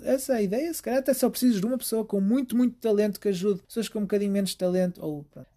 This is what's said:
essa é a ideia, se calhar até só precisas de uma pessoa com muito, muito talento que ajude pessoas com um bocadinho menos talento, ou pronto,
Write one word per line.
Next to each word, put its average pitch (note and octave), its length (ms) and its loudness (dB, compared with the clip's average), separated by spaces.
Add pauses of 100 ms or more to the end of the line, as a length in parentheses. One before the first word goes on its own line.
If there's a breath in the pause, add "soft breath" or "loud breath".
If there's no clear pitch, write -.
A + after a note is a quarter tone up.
essa C4 300 0
é - 20 0
a G#3+ 60 2
ideia, B3 300 -2
se - 100 -10
calhar B3 180 -2
até C4 140 2
só B3 140 2
precisas A#3+ 320 2
de G3 60 0
uma B3 120 -2
pessoa A3 260 -2
com G#3 160 -2
muito, A#3+ 360 2
muito A#3+ 220 2
talento G#3 420 2
que G#3 80 -2
ajude F#3+ 340 0
pessoas - 260 -6
com G#3+ 120 -4
um - 20 -2
bocadinho G3+ 300 0
menos G3 220 0
talento, F3+ 500 0
ou D3 200 -6
pronto, - 320 -20